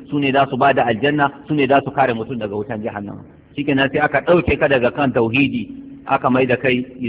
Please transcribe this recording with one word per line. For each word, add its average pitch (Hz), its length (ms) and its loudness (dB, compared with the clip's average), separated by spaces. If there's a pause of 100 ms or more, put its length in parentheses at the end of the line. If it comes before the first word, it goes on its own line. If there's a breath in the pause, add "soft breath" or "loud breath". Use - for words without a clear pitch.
(100)
su 147 80 -2
ne 139 140 0
za 139 180 4
su 131 60 -4
ba 139 160 4
da 131 140 2
aljanna, 139 440 2 (180)
su 156 60 -2
ne 143 120 2
za 135 180 4
su 131 60 -8
kare 127 240 2
mutum 113 240 -6
daga 104 160 -6
wutan 107 280 -6
jahannama. 104 400 -10 (340)
Shikenan 139 340 0
sai 139 80 -2
aka 147 220 0
ɗauke 170 380 2
ka 151 100 2
daga 123 240 2
kan 139 200 0
tauhidi, 120 560 0 (380)
aka 135 240 0
mai 127 160 2
da 120 100 2
kai 123 300 -2 (220)